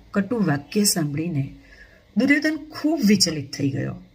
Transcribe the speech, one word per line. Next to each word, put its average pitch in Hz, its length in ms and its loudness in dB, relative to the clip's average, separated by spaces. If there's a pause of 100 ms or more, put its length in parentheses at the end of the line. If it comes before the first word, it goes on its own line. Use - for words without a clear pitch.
(100)
કટુ 202 340 0
વાક્ય 156 400 0
સાંભળીને 151 680 -2 (640)
દુર્યોધન 302 400 2
ખૂબ 302 480 -2
વિચલિત 175 480 2
થઈ 143 180 -2
ગયો. 135 260 -6 (180)